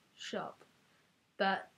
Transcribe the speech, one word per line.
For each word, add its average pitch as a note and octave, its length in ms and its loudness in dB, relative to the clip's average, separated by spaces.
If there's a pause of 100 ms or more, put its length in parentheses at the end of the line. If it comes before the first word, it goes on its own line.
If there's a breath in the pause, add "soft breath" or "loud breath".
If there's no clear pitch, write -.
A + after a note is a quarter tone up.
(140)
shop. - 500 -8 (720 soft breath)
But G3 420 2